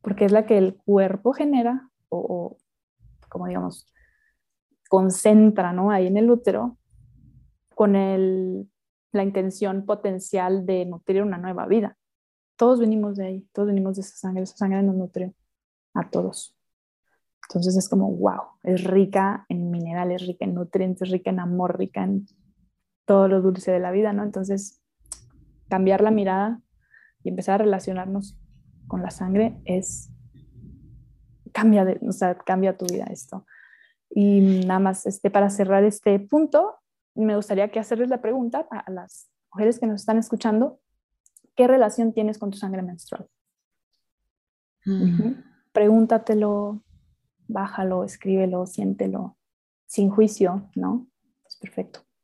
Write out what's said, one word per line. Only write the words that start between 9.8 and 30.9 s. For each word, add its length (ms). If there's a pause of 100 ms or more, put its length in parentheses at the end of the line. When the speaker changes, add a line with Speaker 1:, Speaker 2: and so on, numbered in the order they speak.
Speaker 1:
potencial 800
de 180
nutrir 380
una 160
nueva 280
vida. 300 (600)
Todos 240
venimos 360
de 100
ahí, 260
todos 160
venimos 280
de 60
esa 140
sangre, 260
esa 140
sangre 260
nos 140
nutre 360 (600)
a 160
todos. 460 (920)
Entonces 280
es 120
como, 280
wow, 480
es 180
rica 680
en 220
minerales, 560
rica 180
en 100
nutrientes, 560
rica 200
en 80
amor, 400
rica 240
en 240 (800)
todo 220
lo 140
dulce 320
de 80
la 100
vida, 220
¿no? 100
Entonces, 600 (880)
cambiar 320
la 80
mirada 500 (600)
y 80
empezar 240
a 100
relacionarnos 720 (480)
con 160
la 80
sangre 540
es, 460 (1400)